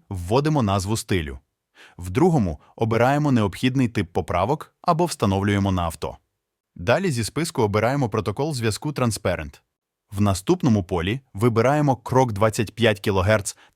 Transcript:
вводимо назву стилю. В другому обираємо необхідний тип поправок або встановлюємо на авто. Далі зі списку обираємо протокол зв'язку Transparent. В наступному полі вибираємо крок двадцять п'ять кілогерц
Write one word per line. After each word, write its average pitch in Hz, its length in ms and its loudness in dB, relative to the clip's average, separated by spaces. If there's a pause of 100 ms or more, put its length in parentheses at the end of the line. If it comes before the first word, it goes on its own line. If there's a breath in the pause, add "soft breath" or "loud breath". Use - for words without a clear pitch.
вводимо 123 540 0
назву 101 340 -2
стилю. 73 420 -4 (580 loud breath)
В 87 120 -12
другому 120 500 0 (160 soft breath)
обираємо 127 560 2
необхідний 123 560 0
тип 104 260 -4
поправок 95 680 -2
або 175 240 0
встановлюємо 98 680 0
на 90 120 0
авто. 80 340 -8 (580)
Далі 147 360 0
зі 117 120 -2
списку 143 380 -4
обираємо 110 480 2
протокол 113 440 -4
зв'язку 117 380 -4
Transparent. 95 720 -4 (500)
В 101 100 -4
наступному 104 600 2
полі 92 360 -2 (140)
вибираємо 123 640 2
крок 127 380 0
двадцять 107 420 0
п'ять 110 240 2
кілогерц 98 580 0 (180 soft breath)